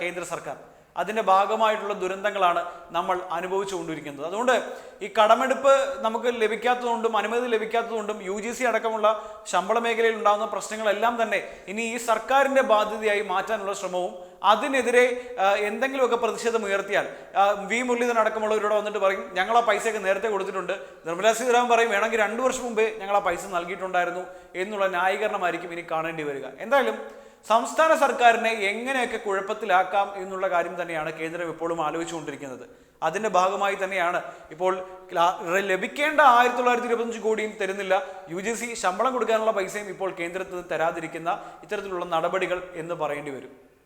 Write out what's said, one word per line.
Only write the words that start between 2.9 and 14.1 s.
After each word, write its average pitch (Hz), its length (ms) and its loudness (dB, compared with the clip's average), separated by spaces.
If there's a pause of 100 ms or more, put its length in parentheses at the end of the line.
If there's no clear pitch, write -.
നമ്മൾ 180 300 -2 (100)
അനുഭവിച്ചുകൊണ്ടിരിക്കുന്നത്. 165 920 -6
അതുകൊണ്ട് 220 480 0 (280)
ഈ 196 80 -8 (120)
കടമെടുപ്പ് 262 800 6
നമുക്ക് 226 400 0
ലഭിക്കാത്തതുകൊണ്ടും 226 760 0
അനുമതി 226 300 0
ലഭിക്കാത്തതുകൊണ്ടും 214 800 -2
യു 202 140 -4
ജി 220 120 -6
സി 240 120 -6
അടക്കമുള്ള 220 440 0 (440)
ശമ്പള 196 280 2
മേഖലയിൽ 226 360 2
ഉണ്ടാകുന്ന 208 300 2
പ്രശ്നങ്ങളെല്ലാം 214 760 -2
തന്നെ 202 280 -2 (180)
ഇനി 208 140 -6
ഈ 226 160 -4
സർക്കാരിൻ്റെ 262 640 2
ബാധ്യതയായി 214 600 2
മാറ്റാനുള്ള 196 520 -2
ശ്രമവും 180 420 -4 (280)